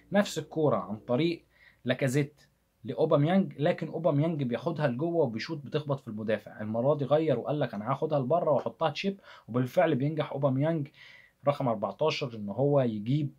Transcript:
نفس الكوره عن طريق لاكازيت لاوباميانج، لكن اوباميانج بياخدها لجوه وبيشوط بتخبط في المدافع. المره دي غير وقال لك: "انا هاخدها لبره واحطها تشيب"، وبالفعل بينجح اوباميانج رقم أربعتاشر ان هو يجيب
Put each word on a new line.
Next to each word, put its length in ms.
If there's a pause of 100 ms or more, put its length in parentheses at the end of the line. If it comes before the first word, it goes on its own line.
(120)
نفس 260
الكوره 380
عن 200
طريق 480 (400)
لاكازيت 580 (420)
لاوباميانج، 760
لكن 300
اوباميانج 540
بياخدها 460
لجوه 360
وبيشوط 340
بتخبط 420
في 80
المدافع. 520
المره 340
دي 100
غير 340
وقال 220
لك: 140
"انا 160
هاخدها 280
لبره 320
واحطها 400
تشيب"، 300 (280)
وبالفعل 460
بينجح 380
اوباميانج 560 (600)
رقم 200
أربعتاشر 640
ان 140
هو 320
يجيب 580